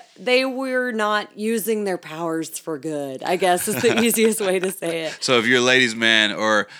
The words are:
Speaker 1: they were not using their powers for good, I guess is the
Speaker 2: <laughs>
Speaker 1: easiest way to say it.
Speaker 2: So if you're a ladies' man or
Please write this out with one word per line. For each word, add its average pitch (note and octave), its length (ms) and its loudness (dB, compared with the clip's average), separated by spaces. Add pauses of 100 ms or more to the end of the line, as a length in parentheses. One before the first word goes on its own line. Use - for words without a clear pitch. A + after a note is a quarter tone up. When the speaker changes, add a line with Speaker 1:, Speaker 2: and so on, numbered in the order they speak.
(200)
Speaker 1:
they B3 260 2
were B3+ 460 -4
not G#3+ 460 -2
using G#3+ 480 -2
their F#3 120 -2
powers D#3+ 600 -6
for D#3 180 -8
good, C#3 460 -8
I F3+ 140 0
guess F3+ 300 2
is G#3+ 140 -2
the A3+ 200 4
Speaker 2:
<laughs> - 20 4
Speaker 1:
easiest A3 380 2
way F#3+ 180 0
to F#3+ 120 -4
say E3 340 -6
it. D3 160 -8
Speaker 2:
So B2 180 2
if A2 80 0
you're B2 120 4
a - 20 2
ladies' B2+ 340 4
man A2+ 380 4
or G#2 340 0 (120)